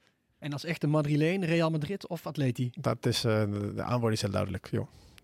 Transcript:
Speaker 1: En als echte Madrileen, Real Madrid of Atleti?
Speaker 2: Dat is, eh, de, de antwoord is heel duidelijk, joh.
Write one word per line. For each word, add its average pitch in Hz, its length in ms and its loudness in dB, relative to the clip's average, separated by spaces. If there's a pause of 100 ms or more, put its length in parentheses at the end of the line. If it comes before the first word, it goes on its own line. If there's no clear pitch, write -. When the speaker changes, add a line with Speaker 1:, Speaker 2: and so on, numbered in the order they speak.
(380)
Speaker 1:
En 147 140 -10
als 139 120 -8
echte 165 220 -2
Madrileen, 151 580 2
Real 165 260 2
Madrid 160 360 -4
of - 200 -8
Atleti? 131 440 0 (100)
Speaker 2:
Dat 120 260 -2
is, 120 180 2
eh, 110 160 4
de, 101 340 0
de 101 80 -4
antwoord 117 300 0
is 107 100 0
heel 101 80 0
duidelijk, 98 400 -2
joh. 107 160 -2 (380)